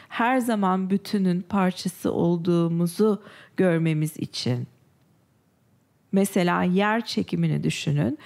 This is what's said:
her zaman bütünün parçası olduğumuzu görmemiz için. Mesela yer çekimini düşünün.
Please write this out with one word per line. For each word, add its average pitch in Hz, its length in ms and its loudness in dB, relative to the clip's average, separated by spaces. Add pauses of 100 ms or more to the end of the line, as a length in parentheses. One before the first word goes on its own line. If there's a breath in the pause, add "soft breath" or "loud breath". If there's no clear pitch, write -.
her 247 300 0
zaman 190 520 0
bütünün 190 520 0
parçası 185 680 -2
olduğumuzu 170 1080 0 (340 loud breath)
görmemiz 160 600 0
için. 123 500 -4 (1500)
Mesela 185 500 2
yer 202 420 2
çekimini 165 580 -2
düşünün. 156 640 -2